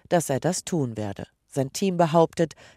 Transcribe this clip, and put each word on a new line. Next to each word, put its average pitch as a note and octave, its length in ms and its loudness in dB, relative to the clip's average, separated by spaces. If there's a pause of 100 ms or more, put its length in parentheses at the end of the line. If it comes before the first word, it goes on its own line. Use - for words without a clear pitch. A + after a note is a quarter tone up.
dass F3 200 2
er C3 120 0
das F3 240 -2
tun C3 320 -2
werde. G#2 300 -8 (200)
Sein C3+ 240 -4
Team F#3+ 240 -2
behauptet, E3 600 2 (220)